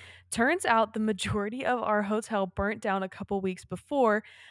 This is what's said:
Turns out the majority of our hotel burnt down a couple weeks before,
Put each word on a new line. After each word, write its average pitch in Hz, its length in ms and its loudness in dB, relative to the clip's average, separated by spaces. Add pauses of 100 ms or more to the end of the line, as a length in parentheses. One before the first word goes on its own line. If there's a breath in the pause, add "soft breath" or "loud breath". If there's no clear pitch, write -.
(300 loud breath)
Turns 285 360 2
out 226 280 4
the 220 60 -2
majority 214 680 -2
of 247 160 2
our 208 200 2
hotel 214 440 0
burnt 202 360 -4
down 196 200 0
a 190 60 -4
couple 196 320 -6
weeks 185 240 -4
before, 220 600 0 (260 loud breath)